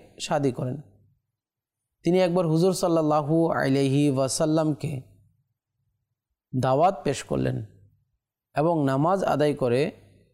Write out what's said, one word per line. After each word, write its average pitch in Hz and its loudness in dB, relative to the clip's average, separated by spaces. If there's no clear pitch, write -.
শাদী 143 -2
করেন। 131 -8
তিনি 175 2
একবার 180 2
হুজুর 170 2
সাল্লাল্লাহু 156 0
আলাইহি 139 2
ওয়াসাল্লামকে 156 0
দাওয়াত 135 2
পেশ 135 -4
করলেন 131 -4
এবং 165 0
নামাজ 147 0
আদায় 147 0
করে 127 0